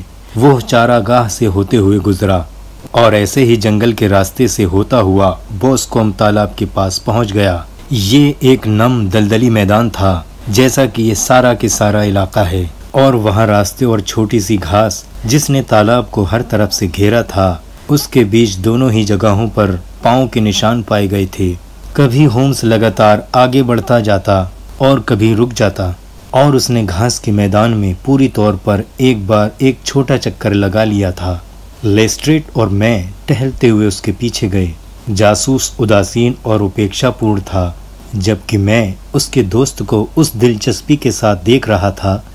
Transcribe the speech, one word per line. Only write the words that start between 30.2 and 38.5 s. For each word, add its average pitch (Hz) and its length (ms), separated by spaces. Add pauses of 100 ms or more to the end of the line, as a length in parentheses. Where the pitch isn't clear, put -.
लगा 101 300
लिया 101 280
था। 90 320 (400)
लेस्ट्रेट 113 600 (100)
और 107 140
मैं 98 420 (160)
टहलते 127 400
हुए 107 200
उसके 101 240
पीछे 110 380
गए। 90 240 (360)
जासूस 107 720
उदासीन 117 560 (100)
और 107 160
उपेक्षापूर्ण 104 800
था, 90 340 (400)
जबकि 101 420